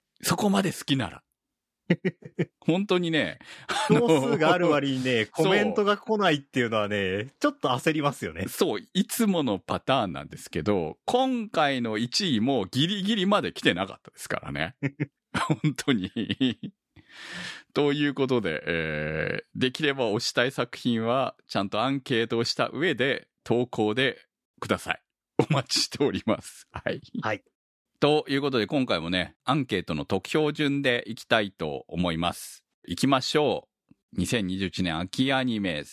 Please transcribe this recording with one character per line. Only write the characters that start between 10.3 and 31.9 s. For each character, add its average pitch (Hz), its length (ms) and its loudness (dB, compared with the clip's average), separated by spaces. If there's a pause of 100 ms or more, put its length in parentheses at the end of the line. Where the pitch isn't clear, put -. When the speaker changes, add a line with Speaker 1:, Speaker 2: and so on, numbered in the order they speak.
Speaker 1:
す - 120 -16
け - 140 -4
ど、 101 420 0
今 247 440 0
回 139 320 0
の 110 160 -2
一 143 380 0
位 104 40 2
も 120 280 2
ギ 143 200 0
リ 196 160 -4
ギ 214 140 0
リ 180 80 0
ま 202 160 4
で 92 100 -4
来 - 100 -12
て 117 120 4
な 92 120 0
か - 100 -14
っ - 60 -20
た - 100 -20
で - 60 -20
す - 120 -14
か - 100 -2
ら 69 140 -10
ね。 73 220 -4 (340)
<laughs> - 240 -20
本 - 420 0
当 - 160 -2
に。 98 180 0 (1600)
と 143 200 2
い 147 140 2
う 139 80 0
こ 139 120 2
と 123 140 2
で、 80 240 -2
え 78 760 -2
ー、 - 180 -12
で 127 120 2
き 156 120 -4
れ 139 100 2
ば 135 120 0
推 107 140 0
し - 140 -4
た 123 120 2
い 127 60 -2
作 - 280 -6
品 117 260 0
は 123 300 0 (120)
ち - 100 -4
ゃ 98 60 0
ん 98 60 -4
と 107 120 -2
ア 127 80 0
ン 135 120 -2
ケ 117 220 0
ー 113 40 -2
ト 117 120 0
を 117 40 2
し - 120 -2
た 117 180 -2
上 143 220 0
で 123 320 -2 (160)
投 - 240 2
稿 107 260 0
で 127 320 -2 (340)
く - 80 -10
だ 101 120 2
さ - 140 -6
い。 - 80 -8 (360)
お - 160 4
待 135 140 2
ち - 140 0
し - 80 -2
て - 140 -2
お 127 60 4
り 95 160 -4
ま 110 160 0
す。 - 300 -20
は - 180 -10
い。 - 120 -6 (200)
Speaker 2:
は 107 120 -4
い。 - 100 -10 (560)
Speaker 1:
と 147 280 4
い 135 80 0
う 139 60 2
こ 143 80 -2
と 131 80 0
で、 107 80 4
今 131 220 0
回 92 120 0
も 82 120 -4
ね、 90 240 -2 (100)
ア 131 80 2
ン 139 120 2
ケ 98 140 0
ー 82 40 -4
ト 85 100 -6
の 73 120 -2
得 - 220 -2
票 151 240 2
順 143 300 0
で 123 240 2
い 110 100 -8
き - 80 -18
た 117 160 4
い 101 120 -2
と 73 360 -6
思 85 240 0